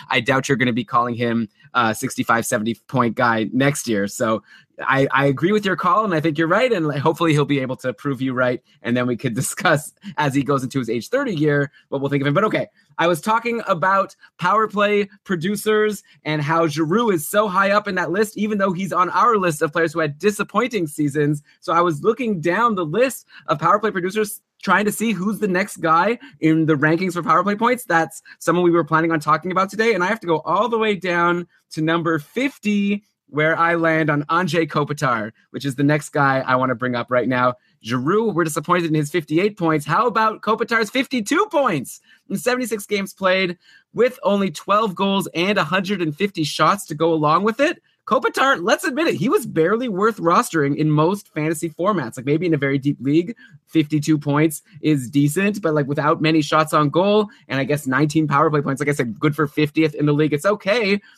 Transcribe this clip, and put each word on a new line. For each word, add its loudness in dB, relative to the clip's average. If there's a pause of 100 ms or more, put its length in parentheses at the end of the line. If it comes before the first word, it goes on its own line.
(120)
I 2
doubt 0
you're 2
gonna 0
be -2
calling -2
him -2 (240)
a 2
sixty-five, -2
seventy -2 (120)
point 0
guy 0
next 0
year. 0
So -2 (380)
I, 0
I 2
agree 0
with 0
your 0
call, 0
and -2
I 0
think -2
you're 0
right, 2
and -2
hopefully 0
he'll 2
be 0
able -6
to -6
prove -6
you -4
right, 0 (200)
and -2
then 0
we -2
could -4
<laughs> -4
discuss -2 (240)
as -2
he 0
goes 0
into -4
his -6
age -4
thirty -2
year 0 (200)
what -4
we'll -2
think 0
of 0
him. 0
But 2
okay, -2 (300)
I 2
was 2
talking -2
about 0 (220)
power 2
play 0 (160)
producers 0 (220)
and -2
how 2
Giroux 0
is 0
so 0
high 2
up 0
in -4
that -2
list, -2
even -2
though 0
he's -4
on 2
our 2
list 0
of -2
players 0
who -6
had -2
disappointing -2
seasons. 0 (160)
So -4
I 4
was 0
looking 0
down 2
the -2
list 0 (200)
of 0
power 2
play -2
producers -4 (240)
trying 2
to -2
see -2
who's -2
the -2
next -2
guy 2 (200)
in 4
the 4
rankings 2
for -4
power 2
play 0
points. 0
That's -2 (180)
someone 2
we 4
were 2
planning 0
on 0
talking 0
about 0
today, 0
and 0
I -2
have -4
to -10
go 2
all 0
the -2
way 0
down 0 (240)
to -6
number 0
fifty, -2 (280)
where 0
I 2
land 2
on 0
Anze 0
Kopitar, -4 (180)
which -10
is -4
the -2
next 2
guy 2
I -2
wanna 0
bring -4
up -6
right 2
now. 2 (300)
Giroux, 0
we're 0
disappointed 0
in 0
his 0
fifty-eight -2
points. -2
How 0
about 0
Kopitar's -2
fifty-two 0
points -2 (260)
in -6
seventy-six -4
games -4
played, 0 (380)
with 2
only 2
twelve -2
goals 0
and 0
a 2
hundred -2
and -4
fifty -2
shots 0
to -8
go 2
along 2
with -2
it? 0 (240)
Kopitar, 0
let's 0
admit -2
it, 0
he -2
was 0
barely 0
worth 0
rostering 2
in 0
most 2
fantasy -4
formats. -2
Like, -10
maybe 0
in 2
a 0
very 0
deep -2
league, 0 (320)
fifty-two 0
points 0 (180)
is 0
decent, 0
but, 0
like, 0
without 0
many 2
shots 0
on 4
goal 2 (180)
and -2
I -2
guess -2
nineteen 2
power 2
play 0
points, -4
like -2
I 2
said, -4
good 0
for 0
fiftieth 0
in 0
the 4
league. 2
It's -2
okay, 0 (180)